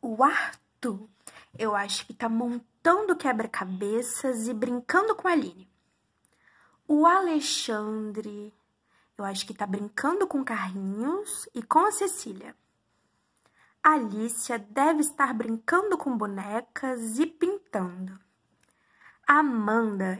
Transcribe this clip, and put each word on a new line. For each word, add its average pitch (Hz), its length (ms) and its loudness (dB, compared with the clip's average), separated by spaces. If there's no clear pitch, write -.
o 226 220 0
Arthur, - 840 -2
eu 214 160 0
acho 202 320 -2
que - 80 -16
tá 233 140 -2
montando 247 880 2
quebra-cabeças 220 1300 -2
e 247 80 -2
brincando 247 640 2
com 381 100 -6
a 349 60 4
Aline. 190 360 -2
O 302 180 6
Alexandre, 214 1500 0
eu 202 60 -6
acho 196 200 -4
que 214 100 -12
tá 208 120 -4
brincando 208 580 -2
com 277 200 -2
carrinhos 214 1080 -4
e 226 120 -8
com - 160 4
a 415 100 4
Cecília. 226 640 -6
A 311 100 8
Alicia 233 680 -2
deve 277 440 0
estar 269 300 0
brincando 233 640 0
com 254 220 -4
bonecas 220 1040 -6
e 320 60 4
pintando. 190 920 -4
A 285 140 6
Amanda, 214 800 2